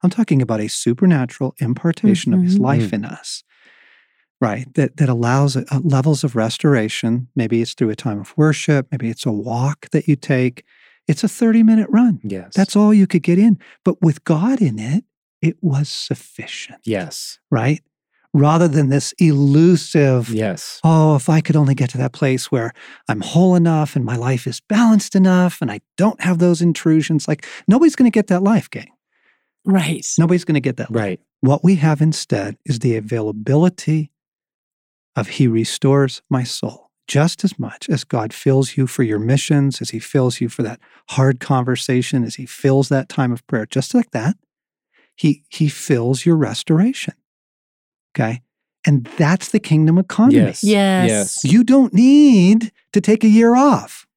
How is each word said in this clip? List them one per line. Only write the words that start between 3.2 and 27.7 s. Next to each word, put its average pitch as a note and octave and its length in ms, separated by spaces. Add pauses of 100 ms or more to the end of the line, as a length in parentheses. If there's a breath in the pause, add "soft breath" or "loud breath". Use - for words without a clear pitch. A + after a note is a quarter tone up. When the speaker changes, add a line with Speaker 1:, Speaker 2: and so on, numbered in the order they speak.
Speaker 1:
right? A#2 360
That, C#3 220
that C3+ 120
allows, B2+ 480
uh, B2 60 (200)
levels C#3 400
of A#2+ 140
restoration. A#2 1000
Maybe A#2 260
it's A#2 120
through A2+ 160
a G#2+ 80
time G#2 240
of - 160
worship. D3+ 540
Maybe A#2 180
it's - 160
a B2+ 60
walk A#2+ 600
that D3 160
you D3+ 80
take. B2+ 480 (440 soft breath)
It's - 160
a A3 60
thirty-minute A3 600
run. A3+ 340
Speaker 3:
Yes. F#2+ 320
Speaker 1:
That's G3 200
all G#3 180
you G3 140
could E3+ 160
get F3 160
in. G#3+ 200 (240 soft breath)
But - 180
with D#3+ 220
God G#3+ 380
in A2+ 180
it, C3+ 240 (380)
it D#3+ 200
was C#3+ 280
sufficient. - 960
Speaker 3:
Yes. - 540 (120)
Speaker 1:
Right? C3 300 (500)
Rather D#3+ 360
than C#3+ 220
this C#3 280
elusive, C#3+ 1120
Speaker 3:
Yes. A2 540
Speaker 1:
"Oh, D#3 320
if C#3 140
I D#3+ 120
could D3+ 140
only C#3+ 180
get B2+ 180
to - 60
that B2+ 160
place C3 380
where A#2 220 (340 loud breath)
I'm G#2+ 140
whole F3+ 340
enough E3 400
and C3 100
my A#2 100
life A#2+ 300
is B2 140
balanced A3 560
enough F#3 480
and A2+ 80
I G#2 100 (160)
don't A3 240
have F3 160
those F3 240
intrusions." D#3+ 680
Like, D3+ 200 (200 loud breath)
nobody's C#4 280